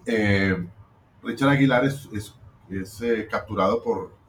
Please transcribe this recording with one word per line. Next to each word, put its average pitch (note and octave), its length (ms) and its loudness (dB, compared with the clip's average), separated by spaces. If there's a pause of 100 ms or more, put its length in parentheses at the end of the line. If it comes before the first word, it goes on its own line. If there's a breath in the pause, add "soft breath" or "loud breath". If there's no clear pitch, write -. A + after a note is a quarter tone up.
eh, G2 600 2 (560)
Richard C3+ 260 0
Aguilar C3+ 360 4
es, - 280 -4
es, G#2 220 -10 (340)
es, F#2+ 320 -10
eh, A2+ 280 0
capturado A2 540 0
por G2+ 320 -4 (140)